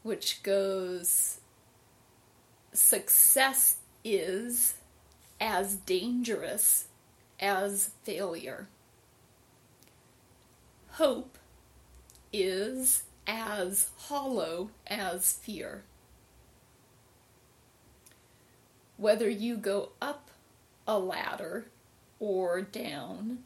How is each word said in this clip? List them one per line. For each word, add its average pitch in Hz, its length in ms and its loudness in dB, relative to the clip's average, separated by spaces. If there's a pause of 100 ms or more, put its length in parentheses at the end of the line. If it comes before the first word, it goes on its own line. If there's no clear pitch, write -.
which - 420 -4
goes, 190 960 0 (1300)
"Success - 1040 6 (280)
is 214 720 0 (640)
as 196 340 0
dangerous 214 1120 0 (520)
as 196 520 0 (120)
failure. 175 680 -6 (2250)
Hope 277 460 0 (920)
is 214 720 0 (240)
as 208 680 -2
hollow 214 760 -4 (160)
as 190 460 -2
fear." - 500 -10 (3000)
Whether 214 340 4
you 226 280 -2
go 202 340 -2 (100)
up 285 300 -8 (560)
a 214 100 2
ladder 185 680 -4 (520)
or 185 420 0
down 208 840 -8